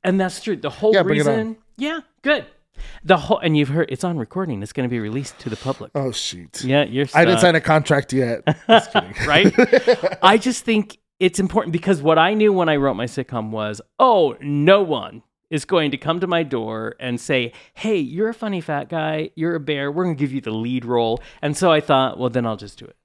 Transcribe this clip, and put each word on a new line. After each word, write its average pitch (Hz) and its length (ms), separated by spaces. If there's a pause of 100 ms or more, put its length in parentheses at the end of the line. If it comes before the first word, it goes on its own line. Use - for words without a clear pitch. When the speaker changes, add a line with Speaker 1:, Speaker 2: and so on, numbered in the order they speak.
Speaker 1:
and 185 160
that's 185 220
true. 208 140
The 143 140
whole 214 240
Speaker 2:
Yeah, 190 100
bring 208 160
it - 80
on. 220 80
Speaker 1:
reason. 220 220 (200)
Yeah, 302 220 (220)
good. 277 240 (580)
The 175 140
whole, - 220
and 156 180
you've 147 120
heard, 151 220
it's 131 140
on 175 120
recording. 135 460
It's 101 80
gonna 127 160
be 120 120
released 113 400
to - 100
the 110 80
public. - 380
Speaker 2:
Oh, 135 180
shoot. - 500
Speaker 1:
Yeah, 135 220
you're 131 280
Speaker 2:
I 160 120
didn't 180 140
Speaker 1:
stuck. 185 100
Speaker 2:
sign 165 60
a 160 60
contract 147 520
yet. 123 300 (120)
Speaker 1:
<laughs> - 120
Speaker 2:
Just 220 260
kidding. 202 200 (140)
Speaker 1:
Right? 156 260 (640)
Speaker 2:
<laughs> - 60
Speaker 1:
I 196 140
just 240 260
think 214 360 (200)
it's 185 200
important 185 340
because 175 280
what 156 160
I 170 160
knew 214 200
when 175 160
I 151 80
wrote 139 160
my 107 140
sitcom 113 420
was, 107 320 (180)
oh, 196 420
no 147 420
one 127 380 (280)
is 156 160
going 160 260
to 135 60
come 165 240
to 185 60
my 170 160
door 113 560
and 123 200
say, 123 320 (220)
"Hey, 214 240
you're 165 320
a 233 40
funny 202 280
fat 143 280
guy. 156 460
You're 165 200
a 160 40
bear. 143 320
We're 170 140
gonna 165 100
give 135 160
you 135 100
the 113 100
lead 117 340
role." 117 340 (220)
And 147 160
so 180 160
I 151 80
thought, 131 380
well, 123 100
then 120 160
I'll 110 120
just 101 220
do 113 60
it. - 200